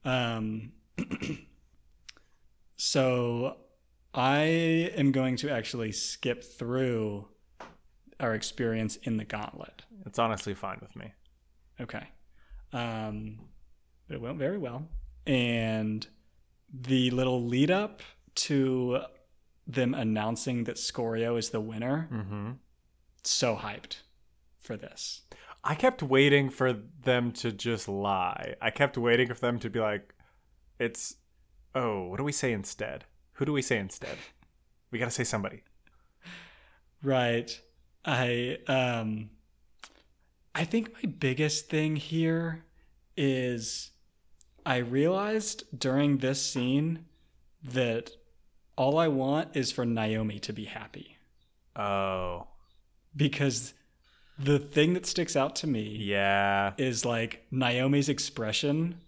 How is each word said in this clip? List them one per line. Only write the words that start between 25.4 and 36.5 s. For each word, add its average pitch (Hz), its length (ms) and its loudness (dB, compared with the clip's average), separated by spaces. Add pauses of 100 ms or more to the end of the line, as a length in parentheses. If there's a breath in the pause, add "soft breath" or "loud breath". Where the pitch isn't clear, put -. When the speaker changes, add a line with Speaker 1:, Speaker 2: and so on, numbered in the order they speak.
Speaker 2:
I 151 120 2
kept 254 260 2
waiting 139 480 8
for 127 240 2 (300)
them 123 300 4
to 120 180 -4
just 104 380 -4
lie. 98 720 -2
I - 80 0
kept 139 280 0
waiting 120 360 6
for - 80 -8
them 120 180 0
to 113 100 -6
be 113 100 -2
like, 104 340 -2 (680 soft breath)
"It's, - 360 -4 (600)
oh, 110 320 0
what 95 100 -6
do 131 60 -2
we 147 80 0
say 131 220 0
instead? 98 500 -6 (300)
Who - 120 -2
do 147 60 -2
we 143 100 2
say 123 160 0
instead? 92 400 -6 (760)
We 117 80 -4
gotta 120 120 0
say 120 140 0
somebody." - 380 -4 (1400 loud breath)